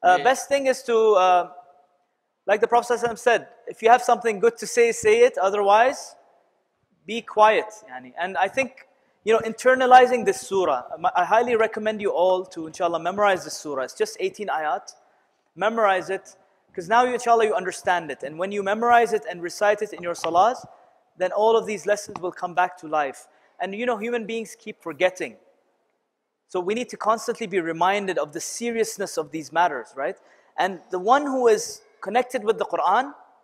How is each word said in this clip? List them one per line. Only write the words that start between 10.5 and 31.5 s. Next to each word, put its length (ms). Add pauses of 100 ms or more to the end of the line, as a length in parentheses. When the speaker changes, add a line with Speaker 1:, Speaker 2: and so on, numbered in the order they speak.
Speaker 1:
um, 120 (100)
I 80
highly 320
recommend 460
you 100
all 360
to, 200
inshallah, 320
memorize 460
this 120
surah. 260
It's 100
just 260
eighteen 300
ayat. 440 (600)
Memorize 540
it, 260 (380)
'cause 160
now, 160
you, 80
inshallah, 320
you 100
understand 560
it. 120
And 140
when 140
you 120
memorize 500
it 160
and 120
recite 400
it 120
in 100
your 100
salahs, 520 (500)
then 160
all 240
of 100
these 200
lessons 340
will 120
come 220
back 260
to 80
life. 400 (320)
And, 140
you 120
know, 120
human 280
beings 340
keep 220
forgetting. 560 (1120)
So 100
we 140
need 160
to 80
constantly 500
be 140
reminded 560
of 160
the 80
seriousness 760
of 140
these 220
matters, 420
right? 220 (400)
And 320
the 100
one 260
who 220
is 340 (200)